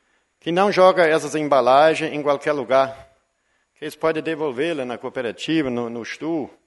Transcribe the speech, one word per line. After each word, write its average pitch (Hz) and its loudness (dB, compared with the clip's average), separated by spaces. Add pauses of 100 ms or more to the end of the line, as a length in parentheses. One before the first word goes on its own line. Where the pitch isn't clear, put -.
(400)
que 165 -8
não 190 2
joga 180 6
essas 151 0
embalagens 143 4
em 147 -6
qualquer 143 -2
lugar, 135 -2 (680)
que - -18
eles 147 -10
podem 160 -2
devolver 151 -4
lá 131 -6
na 120 -8
cooperativa, 131 -4
no, 120 -4
no 117 -10
stu, 151 -8 (180)